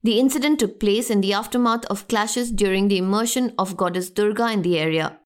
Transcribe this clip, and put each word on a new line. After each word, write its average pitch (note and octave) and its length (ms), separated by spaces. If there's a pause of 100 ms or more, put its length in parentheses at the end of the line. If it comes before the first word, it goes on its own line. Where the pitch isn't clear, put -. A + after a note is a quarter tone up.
The A3 140
incident C#4+ 400
took G#3+ 220
place G#3+ 300
in G3+ 100
the G3 120
aftermath A#3 520
of - 240
clashes A#3 420
during G3+ 380
the G3 100
immersion A3+ 580
of F#3+ 200
goddess F3+ 340
Durga G#3+ 400
in G#3 120
the E3+ 140
area. D#3+ 500